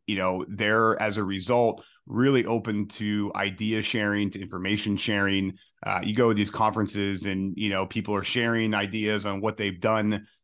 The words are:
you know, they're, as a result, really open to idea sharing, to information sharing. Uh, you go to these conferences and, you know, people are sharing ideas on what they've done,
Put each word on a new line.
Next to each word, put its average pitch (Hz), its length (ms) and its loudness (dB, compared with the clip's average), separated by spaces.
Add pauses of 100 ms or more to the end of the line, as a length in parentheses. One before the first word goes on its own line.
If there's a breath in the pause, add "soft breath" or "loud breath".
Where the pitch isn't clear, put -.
you 107 80 0
know, 92 340 0
they're, 107 500 2
as 107 180 0
a 107 60 -2
result, 107 640 0 (220 loud breath)
really 123 380 4
open 107 420 -2
to 104 480 -2
idea 104 480 -2
sharing, 104 480 0
to 98 100 -10
information 98 560 -2
sharing. 98 580 0 (300 soft breath)
Uh, 101 180 -2
you 107 120 -2
go 120 140 6
to 110 40 4
these 104 160 2
conferences 101 760 0
and, 95 300 -2
you 104 140 -2
know, 95 160 0
people 104 300 -4
are 98 80 -2
sharing 113 500 0
ideas 104 500 0
on 98 160 -2
what 107 160 -2
they've 98 240 -4
done, 107 460 2 (180 soft breath)